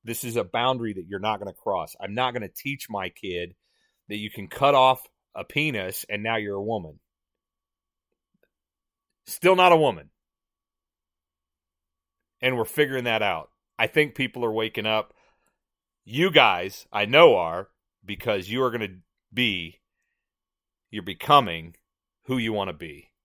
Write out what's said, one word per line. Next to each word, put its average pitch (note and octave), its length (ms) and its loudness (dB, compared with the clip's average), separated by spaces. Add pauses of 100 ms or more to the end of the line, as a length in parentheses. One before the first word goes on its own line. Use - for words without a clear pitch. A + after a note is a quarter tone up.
This A#2 200 -10
is A#2 140 -4
a G#2 80 0
boundary A#2 480 -2
that F2+ 160 -12
you're G2 100 -8
not G#2 200 -2
gonna G2 140 -12
cross. F2+ 460 -6
I'm G2 140 -10
not B2 200 -2
gonna A2 140 -8
teach - 420 -12
my F#2+ 200 -6
kid F2+ 460 -10 (520)
that G#2 80 -10
you G#2+ 160 -10
can G2+ 160 -14
cut C#3+ 260 2
off C3 280 4 (340)
a - 80 -10
penis A#2+ 640 -6
and G#2 140 -8
now A2+ 140 -2
you're G2+ 180 -6
a G2 80 -8
woman." G2 360 -8 (2250)
Still F3+ 320 2
not F3+ 160 8
a E3 40 8
woman. A#2 320 0 (2250)
And B2+ 160 0
we're A#2 80 -2
figuring C3 400 -2
that A2 180 0
out. F2+ 280 -2 (280)
I A#2 100 2
think D3+ 280 0
people B2 300 -4
are A2 80 0
waking A2 320 -2
up. A2 280 -2 (920)
You D3+ 260 0
guys, G2 600 4
I G#2 100 0
know, C3+ 320 8
are, F2 320 -2 (380)
because G2 440 -4
you B2+ 140 0
are B2 80 2
gonna G2+ 280 -8 (340)
be, G2 480 -2 (1080)
you're G#2 140 -10
becoming F2 720 0 (520)
who C3 100 -4
you A2+ 160 -4
wanna G2 180 -4
be. D2+ 400 -16 (140)